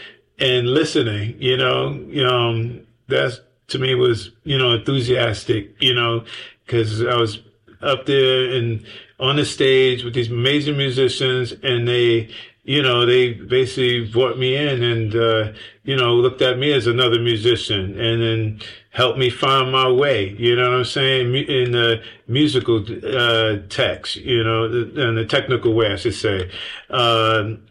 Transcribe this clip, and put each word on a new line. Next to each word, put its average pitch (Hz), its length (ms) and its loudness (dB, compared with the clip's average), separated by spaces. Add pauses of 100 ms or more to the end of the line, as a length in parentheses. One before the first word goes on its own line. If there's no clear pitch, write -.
(380)
and 127 300 2
listening, 120 680 -2
you 127 180 0
know, 131 300 0 (420)
um, 117 520 0 (280)
that's, 131 320 -2 (280)
to - 100 -4
me 127 160 0
was, 123 360 0 (140)
you 143 140 -2
know, 127 140 2
enthusiastic, 117 1080 -2
you 127 140 2
know, 117 300 0 (420)
'cause 113 380 0
I 123 120 0
was 110 240 -2 (420)
up 135 240 -2
there 131 460 2
and 117 280 -2 (380)
on 135 180 0
the 147 80 2
stage 131 600 2
with 120 100 -8
these 117 160 -2
amazing 139 460 0
musicians, 127 840 0
and 120 260 0
they, 120 400 2 (380)
you 143 160 0
know, 120 220 2
they 123 300 4
basically 123 720 0
brought 117 320 0
me 127 180 0
in 139 260 -2
and, 113 320 0
uh, 113 340 2 (360)
you 135 120 -4
know, 120 180 2
looked 120 260 2
at 127 180 2
me 147 140 0
as 120 140 0
another 120 340 2
musician 107 800 0
and 117 220 0
then 110 360 -2 (320)
helped 127 280 0
me 127 100 2
find 135 420 0
my 131 200 2
way, 123 480 2
you 120 180 2
know 123 140 2
what 127 80 2
I'm 120 60 0
saying, 131 460 0
mu-, 139 140 -2 (180)
in 120 100 -2
the 117 280 2 (260)
musical, 123 560 2 (240)
uh, 113 500 2 (120)
text, - 480 -4
you 120 260 0
know, 113 260 0
th-, 120 280 -4
in 120 200 0
the 113 100 -2
technical 123 480 0
way, 110 180 2
I 101 40 -4
should 104 180 -4
say. 95 340 -4 (420)
Um, 110 680 2 (120)